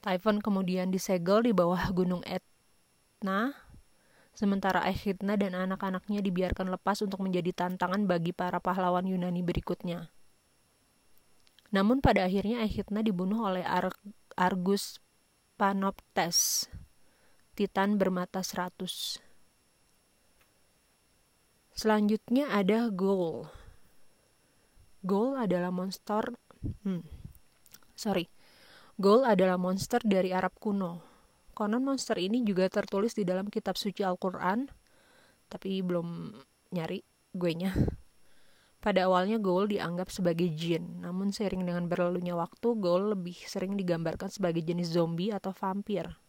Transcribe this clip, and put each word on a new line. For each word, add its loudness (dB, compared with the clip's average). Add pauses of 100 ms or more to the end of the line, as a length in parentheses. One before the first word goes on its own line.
Typhon 0
kemudian 0
disegel 4
di 4
bawah 2
gunung 2
Etna, -6 (800)
sementara 2
Echidna -2
dan 0
anak-anaknya -2
dibiarkan 0
lepas -2
untuk -4
menjadi 0
tantangan 0
bagi 0
para -2
pahlawan 0
Yunani -2
berikutnya. -4 (1600)
Namun 4
pada 6
akhirnya 0
Echidna -2
dibunuh 0
oleh -2
Ar-, 0 (400)
Argus 0 (560)
Panoptes, 0 (880)
Titan 0
bermata -2
seratus. -8 (2500)
Selanjutnya 2
ada 2
Ghoul. 0 (1500)
Ghoul 0
adalah 0
monster, -4 (560)
hmm, -2 (960)
sorry. -2 (680)
Ghoul 6
adalah 4
monster 0
dari 4
Arab 0
kuno. -4 (480)
Konon -2
monster -2
ini 0
juga 4
tertulis 0
di -2
dalam -2
kitab -4
suci -2
Al-Quran, -2 (800)
tapi -4
belum -4 (400)
nyari -4 (320)
guenya. 0 (1040)
Pada 2
awalnya 2
Ghoul 2
dianggap -4
sebagai 2
jin, -4
namun -4
seiring -2
dengan -2
berlalunya 0
waktu, -2
Ghoul 2
lebih -8
sering -6
digambarkan -2
sebagai -2
jenis -2
zombie 0
atau -6
vampir. -4 (220)